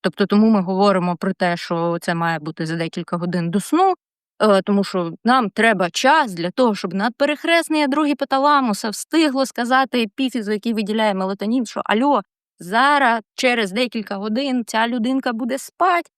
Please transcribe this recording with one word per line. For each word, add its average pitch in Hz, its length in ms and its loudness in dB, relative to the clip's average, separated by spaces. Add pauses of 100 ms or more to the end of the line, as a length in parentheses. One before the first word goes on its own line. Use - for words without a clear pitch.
Тобто 196 240 -2
тому 214 240 4
ми 208 120 4
говоримо 185 540 2
про 190 180 -4
те, 175 240 -2
що 170 440 -4
це 175 140 -4
має 165 240 -2
бути 160 260 -8
за 160 100 -4
декілька 170 420 -6
годин 175 340 -4
до 202 80 0
сну, 370 340 2 (480)
е, 202 200 6
тому 196 220 0
що 175 280 -4 (120)
нам 240 260 2
треба 202 400 2
час 269 440 2
для 170 180 -4
того, 240 240 2
щоб 180 180 -8
надперехресне 302 880 0
ядро 294 260 0
гіпоталамуса 269 840 0
встигло 269 560 0
сказати 247 580 0
епіфізу, 220 480 -4
який 214 220 -2
виділяє 214 400 0
мелатонін, 202 520 -2
що: - 200 -10
«Альо, 240 360 2 (380)
зараз, 233 640 2 (140)
через 233 360 0
декілька 220 440 -4
годин 233 520 -2
ця 226 200 0
людинка 254 460 -2
буде 240 240 -4
спать 339 480 0 (120)